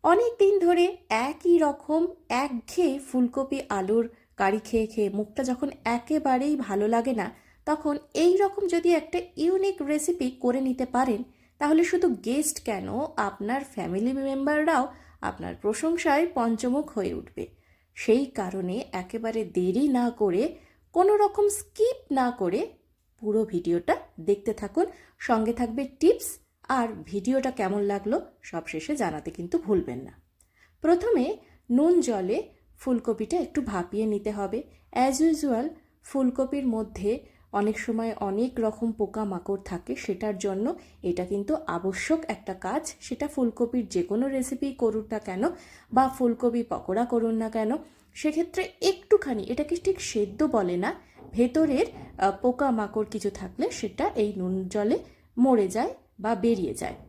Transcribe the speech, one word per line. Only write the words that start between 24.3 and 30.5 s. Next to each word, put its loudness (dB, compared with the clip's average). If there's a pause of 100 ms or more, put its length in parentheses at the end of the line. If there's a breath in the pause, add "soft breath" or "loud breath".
থাকুন। 0 (340 loud breath)
সঙ্গে 0
থাকবে -4
টিপস, 0 (300)
আর 0 (180)
ভিডিওটা -2
কেমন -2
লাগলো -2 (200)
সবশেষে -6
জানাতে -4
কিন্তু -4
ভুলবেন 0
না। -14 (680 soft breath)